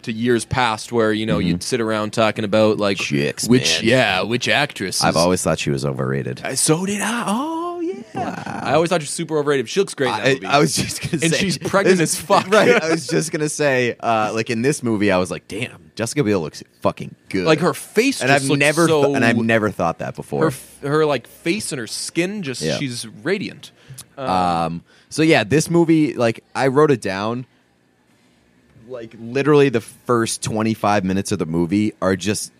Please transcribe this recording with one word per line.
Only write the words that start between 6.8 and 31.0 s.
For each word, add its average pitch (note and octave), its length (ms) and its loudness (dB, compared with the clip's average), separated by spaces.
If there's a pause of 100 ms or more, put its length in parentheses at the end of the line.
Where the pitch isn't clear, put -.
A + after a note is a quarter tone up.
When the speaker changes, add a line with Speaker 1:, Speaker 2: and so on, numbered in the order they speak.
Speaker 1:
did G3+ 160 -6
I. A3 260 -4
Oh, E4 540 -6
yeah. E4+ 120 -4 (220)
Speaker 2:
Wow. - 480 -8
Speaker 1:
I A#2+ 100 -2
always E3 160 2
thought F3 120 -2
she C#3+ 40 -12
was C3 60 -12
super D3+ 260 -6
overrated. C#3+ 320 -2
She - 100 -2
looks - 140 -4
great C3 160 -2
in G#2 80 0
that G#2 80 -6
Speaker 2:
I, C#3 100 4
Speaker 1:
movie. F#2+ 120 -12
Speaker 2:
I C#3+ 120 4
was D3+ 160 2
just - 260 -6
gonna - 220 -4
Speaker 1:
And E3 100 2
Speaker 2:
say C3+ 60 0
Speaker 1:
she's F3+ 180 -2
pregnant F#3+ 420 2
Speaker 2:
this D#3+ 180 0
Speaker 1:
as - 80 -8
fuck. F#3+ 220 2
Speaker 2:
<laughs> F#3 40 -2
Right. G#3 300 6
I D#3+ 80 -2
was E3 180 -2
just D#3+ 240 -2
gonna D3+ 180 -2
say, B2+ 500 2
uh, G#2+ 340 0
like, A2+ 160 -2
in A#2 140 -2
this C#3+ 180 0
movie, G#2 300 2
I F#2 60 4
was F2+ 120 0
like, D#2+ 180 -10
"Damn, F#2+ 480 -12
Jessica A#2+ 280 -4
Biel G#2 180 2
looks D2+ 220 -10 (180)
fucking - 320 -4 (160)
good." F#2+ 160 -2
Speaker 1:
Like, D#3+ 140 4
her D3+ 160 0
face - 460 -2
Speaker 2:
And B2+ 80 2
Speaker 1:
just C#3 140 4
Speaker 2:
I've C3+ 60 -2
Speaker 1:
looks D3 100 2
Speaker 2:
never D3+ 280 2
th-, D#3 160 4
Speaker 1:
so C#3+ 120 2
Speaker 2:
and B2 80 2
I've A#2 140 4
never A2+ 320 2
thought E2+ 300 -2
that C2+ 160 -8
before. C#2+ 260 -6
Speaker 1:
Her D#3 60 2
f-, - 340 -8
her, D3+ 240 0
like, C#3 220 -2
face - 440 -6
and C#3+ 80 -8
her A2+ 80 -8
skin, F#3+ 560 -6
just C3 180 -8
Speaker 2:
Yeah. D3+ 160 -2
Speaker 1:
she's A#2+ 300 -8
radiant. A2 640 -8 (460)
Um, C3+ 120 -6
Speaker 2:
Um, E2+ 540 0 (260)
so - 120 -4
yeah, D#3+ 220 4
this C#3 260 0
movie, D#3+ 460 4
like, A#2 280 0 (120)
I B2+ 120 2
wrote D3 240 4
it B2 100 2
down. G#2+ 440 -4 (1400)
Like, A#2 320 -14
literally C#3 500 4
the A2+ 120 0
first - 640 -2
twenty-five G#2+ 600 2